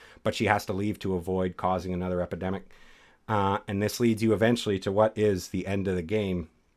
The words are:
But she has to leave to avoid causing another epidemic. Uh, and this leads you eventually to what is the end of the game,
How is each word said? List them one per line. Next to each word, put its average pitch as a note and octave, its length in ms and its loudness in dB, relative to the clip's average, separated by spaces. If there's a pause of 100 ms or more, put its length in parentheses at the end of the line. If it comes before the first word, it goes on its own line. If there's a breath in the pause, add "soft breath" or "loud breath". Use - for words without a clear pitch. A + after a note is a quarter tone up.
(220 loud breath)
But G#2+ 140 -2
she A2+ 100 0
has G#2 220 2
to G#2 60 -6
leave G2+ 260 -2
to F#2+ 160 -2
avoid F#2 420 -2
causing F#2 360 -2
another F2+ 280 -2
epidemic. F#2 480 -6 (580 soft breath)
Uh, G2+ 400 2
and G2 140 -2
this G#2 180 -2
leads A2+ 220 2
you A2 120 4
eventually A2 460 2
to G2 120 -2
what A2 260 4
is G#2 320 2
the F#2 160 -4
end F#2+ 220 -2
of F#2+ 80 0
the F2+ 80 -2
game, F#2 460 -2 (280)